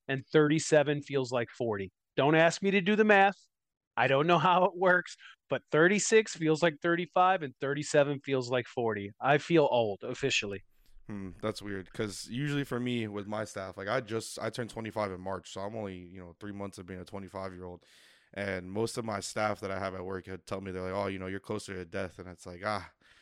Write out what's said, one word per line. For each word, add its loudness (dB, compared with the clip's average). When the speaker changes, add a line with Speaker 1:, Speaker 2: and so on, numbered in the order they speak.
Speaker 1:
and -2
thirty-seven 4
feels -2
like 0
forty. -2
Don't 6
ask 6
me 2
to 4
do 2
the 4
math. 6
I 4
don't 4
know 6
how 6
it -2
works, 2
but 0
thirty-six 4
feels 2
like 4
thirty-five, 2
and -8
thirty-seven 2
feels -2
like -2
forty. -4
I 4
feel 4
old, 2
officially. -4
Speaker 2:
Hmm, -10
that's -4
weird, -10
'cause -6
usually -4
for -6
me, -4
with -8
my -6
staff, -10
like, -8
I 0
just, -8
I -4
turned -8
twenty-five -6
in -10
March, -8
so -8
I'm -8
only, -8
you -16
know, -18
three -12
months -10
of -16
being -12
a -14
twenty-five-year-old, -12
and -4
most -4
of -6
my -6
staff -4
that -6
I -6
have -6
at -8
work -8
had -12
tell -6
me, -8
they're -6
like, -4
"Oh, -2
you -6
know, -8
you're -8
closer -8
to -8
death," -8
and -14
it's -18
like, -14
ah, -4